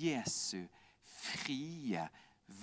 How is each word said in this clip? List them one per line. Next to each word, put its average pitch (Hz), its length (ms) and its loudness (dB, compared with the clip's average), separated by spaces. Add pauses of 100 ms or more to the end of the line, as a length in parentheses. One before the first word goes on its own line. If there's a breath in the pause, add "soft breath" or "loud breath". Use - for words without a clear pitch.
Jesu 131 640 2 (420 soft breath)
frie 135 1000 0 (560 soft breath)